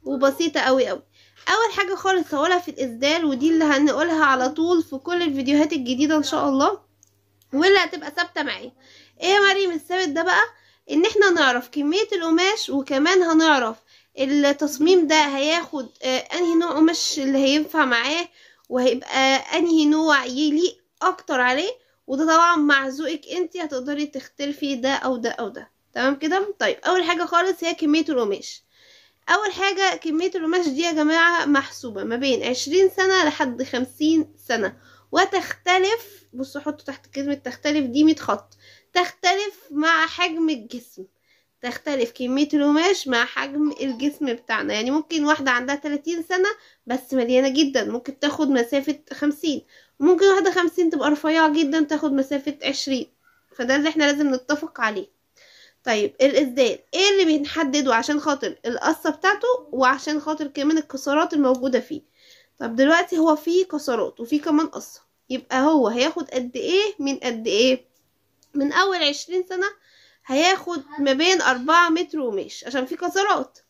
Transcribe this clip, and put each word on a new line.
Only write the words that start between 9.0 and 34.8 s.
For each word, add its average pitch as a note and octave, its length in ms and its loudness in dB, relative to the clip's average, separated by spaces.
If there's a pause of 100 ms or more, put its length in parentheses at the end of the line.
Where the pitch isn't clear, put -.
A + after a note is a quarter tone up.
إيه F4 80 -2
يا G4+ 120 4
مريم G4 300 2
الثابت F4 380 -4
ده D4+ 140 -2
بقى؟ F4+ 220 2 (460)
إن D#4 160 4
إحنا G4+ 240 4
نعرف C4 380 2
كمية D4+ 440 -2
القماش، F4+ 580 0
وكمان C#4+ 520 2
هنعرف D#4 540 4 (420)
التصميم D4 880 2
ده D#4 100 2
هياخد، C#4+ 720 0 (140)
آه، B3+ 160 -2
أنهي E4+ 360 -2
نوع E4 160 2
قماش D#4 480 2
اللي C4+ 200 0
هينفع D4+ 460 2
معاه، C4+ 440 -2 (400)
وهيبقى C4 680 0 (220)
أنهي D#4+ 280 4
نوع D4+ 380 4
يليق D4 520 0 (260)
أكتر E4 380 -2
عليه، C4 300 0 (360)
وده C4+ 180 -2
طبعا E4 320 4
مع C#4+ 320 2
ذوقك D4+ 340 -6 (140)
انتي F4+ 280 -6
هتقدري C#4+ 420 -6
تختلفي C#4+ 680 -8
ده C4 200 -2
أو C4 220 -4
ده A#3 140 -4
أو G#3 180 -8
ده. - 220 -16 (240)
تمام B3+ 200 0
كده؟ F#4 440 -2
طيب، G#3+ 180 0 (100)
أول F4+ 180 2
حاجة E4+ 200 -2
خالص F4 400 0
هي E4 100 -2
كمية D#4+ 340 0
القماش. A#3 540 -4 (680)
أول G4 240 0
حاجة F#4+ 440 0
كمية E4 380 -2
القماش E4+ 340 -2
دي C4+ 140 -4
يا E4+ 100 0
جماعة E4 520 2
محسوبة C4+ 600 -2
ما A3+ 120 -4
بين B3+ 280 0
عشرين D#4 520 2
سنة F#4+ 280 2
لحد C4+ 380 -2
خمسين D4 720 -2 (140)
سنة، A3 280 -2 (360)